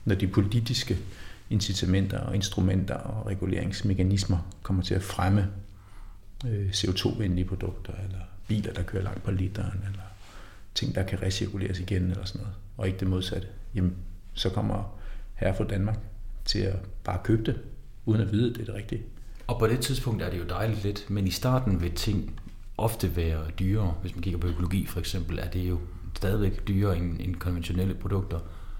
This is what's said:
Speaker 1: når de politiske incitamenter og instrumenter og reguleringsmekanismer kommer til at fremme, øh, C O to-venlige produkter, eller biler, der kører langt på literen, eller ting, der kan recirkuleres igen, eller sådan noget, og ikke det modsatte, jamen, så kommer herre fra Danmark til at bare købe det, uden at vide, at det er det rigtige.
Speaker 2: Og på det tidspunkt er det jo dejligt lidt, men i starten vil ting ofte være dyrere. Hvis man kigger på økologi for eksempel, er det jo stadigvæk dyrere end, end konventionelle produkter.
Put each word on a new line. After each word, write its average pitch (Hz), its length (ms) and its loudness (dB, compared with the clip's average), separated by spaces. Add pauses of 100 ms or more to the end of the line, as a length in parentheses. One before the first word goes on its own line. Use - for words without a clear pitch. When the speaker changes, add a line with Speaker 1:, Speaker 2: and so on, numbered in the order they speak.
Speaker 1:
når 107 100 4
de 98 120 2
politiske 101 720 2 (520)
incitamenter 95 680 2
og - 160 -2
instrumenter 95 600 4
og 107 320 -4
reguleringsmekanismer 95 1120 2 (240)
kommer 95 200 2
til - 120 0
at 95 80 2
fremme, 98 440 4 (1000)
øh, 101 260 0
C - 160 0
O 92 40 4
to-venlige 90 520 2
produkter, 92 480 -4 (120)
eller 95 140 -6 (300)
biler, 107 240 0
der - 100 -2
kører 95 200 -2
langt 98 200 -4
på - 80 0
literen, 95 560 0
eller 98 160 -6 (720)
ting, - 200 -2
der 95 80 2
kan 95 200 -2
recirkuleres 95 580 0
igen, 90 300 0
eller 95 140 -2
sådan 98 160 -6
noget, 98 140 -6 (220)
og 104 100 -2
ikke 98 140 0
det 95 80 2
modsatte, 92 380 0 (280)
jamen, 92 200 4 (400)
så - 160 2
kommer 104 480 0 (360)
herre 95 220 2
fra 104 80 0
Danmark 101 340 2 (460)
til - 140 2
at 95 180 2 (280)
bare 92 200 0
købe 110 200 6
det, - 140 0 (480)
uden 110 140 6
at 95 120 2
vide, 113 180 4
at - 60 -6
det 113 60 -8
er 104 40 -6
det 101 80 -6
rigtige. 104 280 -4 (440)
Speaker 2:
Og - 120 0
på 113 80 4
det 127 140 4
tidspunkt 117 420 0
er 90 80 -2
det 90 80 -2
jo 85 100 -2
dejligt 101 360 0
lidt, 101 260 -2
men 101 160 2
i 92 40 4
starten 127 520 4
vil 85 100 2
ting - 480 0 (380)
ofte 98 380 2
være 82 220 2 (200)
dyrere. 92 440 2
Hvis 87 120 -4
man - 80 -4
kigger 87 180 0
på 85 60 2
økologi 85 400 2
for - 140 -2
eksempel, 82 380 -2
er 87 120 -2
det 90 180 0
jo 90 100 2 (380)
stadigvæk 98 520 2
dyrere 98 280 4
end, 85 240 0
end 90 160 0
konventionelle 87 580 0
produkter. 92 440 0 (420)